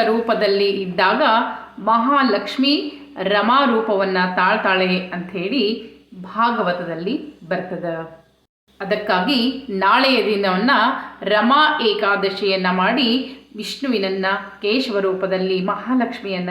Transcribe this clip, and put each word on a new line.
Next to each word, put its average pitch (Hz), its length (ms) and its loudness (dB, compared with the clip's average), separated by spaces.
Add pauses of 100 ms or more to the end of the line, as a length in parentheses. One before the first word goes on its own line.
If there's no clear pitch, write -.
ರೂಪದಲ್ಲಿ 202 800 2
ಇದ್ದಾಗ 190 400 2 (560)
ಮಹಾಲಕ್ಷ್ಮಿ 262 1120 0 (300)
ರಮಾ 208 420 4
ರೂಪವನ್ನ 202 540 0 (180)
ತಾಳ್ತಾಳೆ 185 640 2
ಅಂತ - 300 -8
ಹೇಳಿ 208 640 -4 (280)
ಭಾಗವತದಲ್ಲಿ 185 1200 -4
ಬರ್ತದ. 175 440 -6 (960)
ಅದಕ್ಕಾಗಿ 214 920 0
ನಾಳೆಯ 214 540 4
ದಿನವನ್ನ 202 460 2 (520)
ರಮಾ 262 640 4
ಏಕಾದಶಿಯನ್ನ 196 840 0
ಮಾಡಿ, 233 680 0 (180)
ವಿಷ್ಣುವಿನನ್ನ 196 720 -2 (360)
ಕೇಶವ 214 360 0
ರೂಪದಲ್ಲಿ, 190 640 0
ಮಹಾಲಕ್ಷ್ಮಿಯನ್ನ 202 880 -2